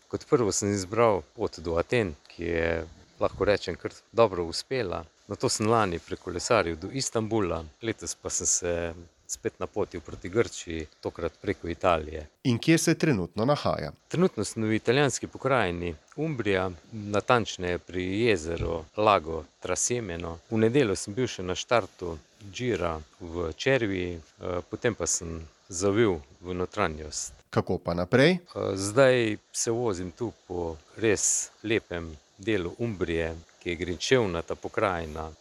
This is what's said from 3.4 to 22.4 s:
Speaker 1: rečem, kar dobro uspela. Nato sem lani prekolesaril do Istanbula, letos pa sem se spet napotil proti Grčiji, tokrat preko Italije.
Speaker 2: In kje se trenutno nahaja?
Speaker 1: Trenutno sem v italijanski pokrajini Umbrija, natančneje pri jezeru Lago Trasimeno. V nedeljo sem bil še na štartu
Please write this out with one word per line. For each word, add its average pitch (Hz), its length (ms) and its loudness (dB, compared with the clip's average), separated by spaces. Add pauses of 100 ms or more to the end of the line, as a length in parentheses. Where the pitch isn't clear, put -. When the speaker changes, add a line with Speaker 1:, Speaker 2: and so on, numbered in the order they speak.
Speaker 1:
rečem, 92 320 0
kar - 160 -8 (200)
dobro 98 320 4
uspela. 85 600 -4 (280)
Nato 127 160 -2
sem - 180 0
lani 107 320 2
prekolesaril 87 760 0
do 95 140 -8
Istanbula, 107 760 -2 (180)
letos 110 320 -6
pa - 160 -10
sem - 160 -4
se 85 480 0 (320)
spet - 340 -8
napotil 92 400 -4
proti - 280 -12
Grčiji, 87 580 -2 (140)
tokrat 85 400 -4
preko 95 280 -4
Italije. 80 580 0 (180)
Speaker 2:
In 120 140 4
kje 160 200 4
se 160 160 2
trenutno 107 500 0
nahaja? 80 480 2 (160)
Speaker 1:
Trenutno 151 360 2
sem 110 200 -4
v 110 120 2
italijanski 120 500 2
pokrajini 87 680 0 (220)
Umbrija, 104 540 0 (220)
natančneje 101 840 0
pri 90 260 -6 (220)
jezeru 82 580 0 (120)
Lago 82 480 4 (160)
Trasimeno. 87 800 -4 (120)
V 113 80 0
nedeljo 113 380 4
sem 101 180 -6
bil 123 120 0
še - 160 -8
na 90 120 -4
štartu 92 640 -2 (340)